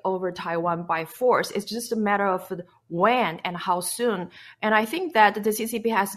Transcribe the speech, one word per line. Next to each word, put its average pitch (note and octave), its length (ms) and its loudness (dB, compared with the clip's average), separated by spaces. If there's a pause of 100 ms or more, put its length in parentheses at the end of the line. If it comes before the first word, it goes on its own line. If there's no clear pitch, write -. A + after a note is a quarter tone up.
over F#3 260 -2
Taiwan E3+ 520 -2
by E3 200 -2
force. G3 480 2
It's G3+ 140 -4
just A#3 260 -8
a A#3 60 -2
matter G3+ 280 2
of F#3 240 0 (380)
when F#3 520 2
and F3 180 -6
how F3+ 240 0
soon. F3+ 480 -2 (320)
And G#3+ 120 2
I A3 120 4
think D#4+ 300 -4
that G#3 280 6
the G#3+ 80 2
C G#3+ 160 -2
C A3+ 120 -4
P A3+ 100 -2
has G3 280 0